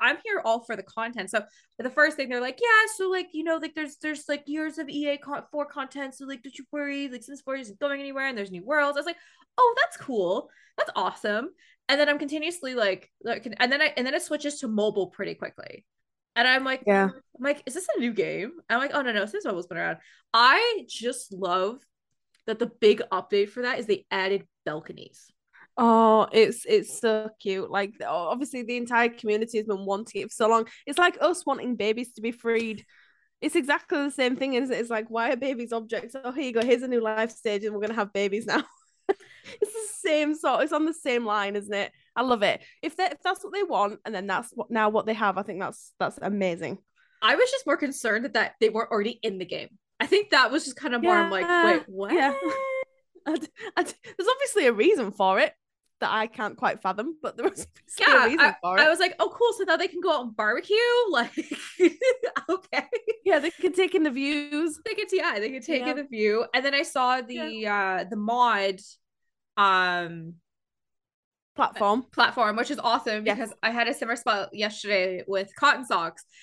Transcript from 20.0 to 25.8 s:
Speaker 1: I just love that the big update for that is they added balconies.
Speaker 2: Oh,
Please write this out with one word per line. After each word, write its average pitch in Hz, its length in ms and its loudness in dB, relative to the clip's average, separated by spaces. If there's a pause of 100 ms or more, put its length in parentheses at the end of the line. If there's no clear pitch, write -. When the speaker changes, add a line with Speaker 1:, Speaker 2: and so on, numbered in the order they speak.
Speaker 1:
I 330 520 6
just 240 460 -8
love 185 480 -2 (640)
that 220 120 -4
the 240 80 0
big 220 340 6 (100)
update 202 380 0
for 247 140 -8
that 254 160 -2
is 220 80 -6
they 202 240 -2
added 196 360 0 (200)
balconies. - 640 -12 (480)
Speaker 2:
Oh, 226 540 8